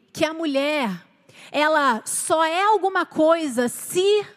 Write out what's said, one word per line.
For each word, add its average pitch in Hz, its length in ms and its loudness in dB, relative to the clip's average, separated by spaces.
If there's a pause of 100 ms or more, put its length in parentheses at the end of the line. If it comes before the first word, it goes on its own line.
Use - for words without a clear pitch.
(120)
que - 120 -4
a 311 80 0
mulher, 285 720 -2 (460)
ela 285 560 2
só - 380 0
é 330 200 0
alguma 381 400 2
coisa 311 640 0
se 403 560 0 (120)